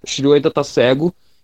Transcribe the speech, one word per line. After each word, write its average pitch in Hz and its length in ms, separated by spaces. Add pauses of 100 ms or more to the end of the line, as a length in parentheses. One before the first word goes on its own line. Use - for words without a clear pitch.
o - 40
Shiryu 139 260
ainda 147 180
tá 143 120
cego 139 480 (320)